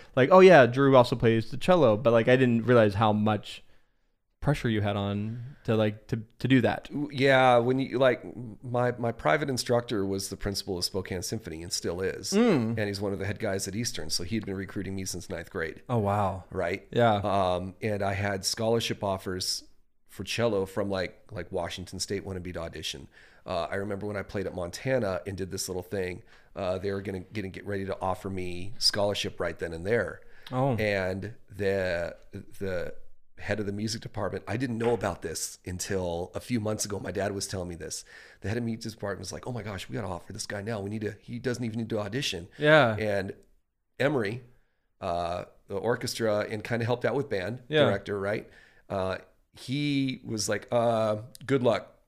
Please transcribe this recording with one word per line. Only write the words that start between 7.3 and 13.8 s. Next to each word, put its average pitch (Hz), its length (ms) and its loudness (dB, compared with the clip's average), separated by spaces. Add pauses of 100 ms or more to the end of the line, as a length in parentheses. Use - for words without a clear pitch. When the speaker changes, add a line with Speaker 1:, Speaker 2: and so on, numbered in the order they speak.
Speaker 2:
when 127 200 2
you, 120 200 -2
like, 127 240 4 (400)
my, 123 340 0
my 117 140 -2
private 151 380 0
instructor 120 560 0
was 95 240 -4
the 98 60 -8
principal 98 440 -4
of 87 40 -2
Spokane 92 380 -4
Symphony 90 420 -8
and 87 80 -12
still 87 300 -4
is. 95 300 -4
Speaker 1:
Mm. 156 460 4
Speaker 2:
And 107 100 -2
he's 98 120 -4
one 98 140 -2
of 92 60 -4
the 95 60 -4
head 101 140 -6
guys 98 280 -4
at 92 80 -8
Eastern, 104 340 -6